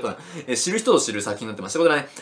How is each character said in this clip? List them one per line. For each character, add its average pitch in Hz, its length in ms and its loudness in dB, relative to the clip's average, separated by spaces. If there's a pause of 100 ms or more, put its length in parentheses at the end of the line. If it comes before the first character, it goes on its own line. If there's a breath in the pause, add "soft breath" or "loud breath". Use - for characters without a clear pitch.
た 120 60 -2
な。 98 100 -6 (300 loud breath)
え 127 60 -2
ー、 - 40 0
知 - 140 -2
る 220 80 0
人 226 120 4
ぞ 165 80 8
知 113 140 -2
る 104 80 -4
作 104 160 -4
品 113 80 -10
に 110 40 -8
な 107 40 -10
っ - 20 -14
て 98 60 -12
ま 95 80 -10
し - 40 -6
て、 160 60 0
こ 165 60 6
ち 165 40 8
ら 151 60 4
ね、 139 120 -2 (140 loud breath)